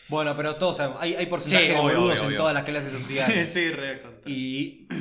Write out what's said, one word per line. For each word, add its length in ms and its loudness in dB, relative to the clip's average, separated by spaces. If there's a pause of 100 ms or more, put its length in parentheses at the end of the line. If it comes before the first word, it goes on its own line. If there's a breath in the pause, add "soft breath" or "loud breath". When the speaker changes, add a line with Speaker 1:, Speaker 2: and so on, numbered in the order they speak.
Speaker 1:
Bueno, 300 -2
pero 180 -2
todos 220 0
sabemos, 240 -4
hay, 140 -2
hay 100 -2
porcentajes 440 2
Speaker 2:
Sí, 40 4
Speaker 1:
de 60 4
Speaker 2:
obvio, 160 4
Speaker 1:
boludos 160 4
Speaker 2:
obvio, 100 2
Speaker 1:
en 60 0
Speaker 2:
obvio. 100 -2
Speaker 1:
todas 160 2
las 100 0
clases 280 -4
Speaker 2:
<laughs> 100 -6
Speaker 1:
sociales. 500 2
Speaker 2:
Sí, 80 0
sí, 120 2
re 320 -6
contra. 280 -12
Speaker 1:
Y 560 -6 (140)